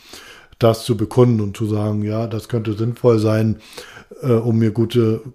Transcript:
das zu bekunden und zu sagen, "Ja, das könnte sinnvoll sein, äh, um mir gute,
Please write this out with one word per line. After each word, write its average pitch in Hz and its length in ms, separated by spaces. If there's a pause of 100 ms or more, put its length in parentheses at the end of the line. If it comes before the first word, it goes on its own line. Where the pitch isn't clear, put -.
(580)
das 113 260
zu 117 120
bekunden 113 440
und 101 160
zu 113 100
sagen, 104 380
"Ja, 110 220
das 107 240
könnte 110 240
sinnvoll 117 440
sein, 110 380 (680)
äh, 131 100
um 113 260
mir 113 140
gute, 113 500 (120)